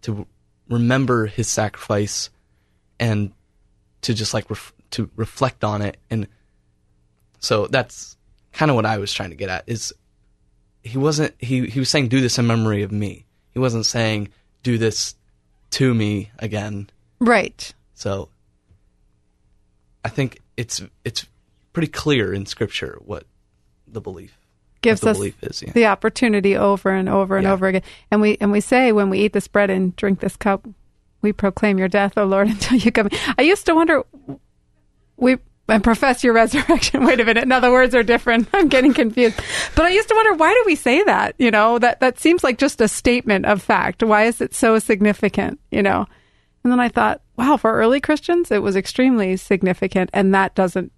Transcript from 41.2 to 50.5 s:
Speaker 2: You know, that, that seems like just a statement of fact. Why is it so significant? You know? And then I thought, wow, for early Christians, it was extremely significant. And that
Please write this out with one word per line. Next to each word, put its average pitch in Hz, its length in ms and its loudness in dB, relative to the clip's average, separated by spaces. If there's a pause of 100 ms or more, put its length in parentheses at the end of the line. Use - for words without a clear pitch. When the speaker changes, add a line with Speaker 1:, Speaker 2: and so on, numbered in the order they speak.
Speaker 2:
You 240 140 4
know, 220 280 4
that, 240 200 2
that 247 200 0
seems 339 240 2
like 254 140 0
just 277 240 0
a 220 60 4
statement 240 580 0
of 202 160 0
fact. - 400 0
Why 214 220 4
is 226 180 0
it - 140 -6
so 220 240 2
significant? 208 800 0 (120)
You 202 120 0
know? 196 240 0 (560)
And 247 100 0
then 247 60 2
I 240 100 0
thought, 220 320 -2 (160)
wow, 269 200 2
for 220 140 0
early 226 300 2
Christians, 339 500 -2
it 208 120 0
was 202 120 -2
extremely 196 600 0
significant. 185 760 -2
And 190 200 2
that 190 220 0